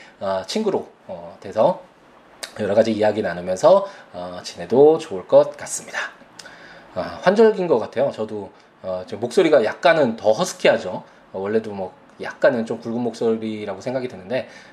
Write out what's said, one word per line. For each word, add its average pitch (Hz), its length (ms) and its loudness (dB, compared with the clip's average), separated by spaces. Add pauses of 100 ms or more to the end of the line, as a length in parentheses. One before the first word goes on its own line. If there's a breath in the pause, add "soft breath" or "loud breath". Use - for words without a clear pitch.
(220 loud breath)
어, 95 260 -4
친구로, 214 400 -2 (200)
어, 87 340 -16
돼서 107 400 0 (800)
여러 104 160 -2
가지 110 180 4
이야기 107 280 0
나누면서, 92 680 2 (260 loud breath)
어, 90 300 -12
지내도 139 560 4
좋을 95 280 -10
것 143 300 4
같습니다. - 600 -10 (800 loud breath)
아, 82 240 -8
환절기인 202 460 4
것 147 100 4
같아요. 113 340 -2
저도, 107 380 -8 (320 soft breath)
어, 92 240 -8
제 - 100 -10
목소리가 135 480 4
약간은 135 520 2
더 107 160 2
허스키하죠. 110 720 0 (280 loud breath)
어, 98 80 -10
원래도 107 320 -2
뭐 95 220 -10 (260)
약간은 127 460 0
좀 113 140 -8
굵은 117 220 -8
목소리라고 110 800 -4
생각이 127 260 -6
드는데, 101 420 -8 (240 loud breath)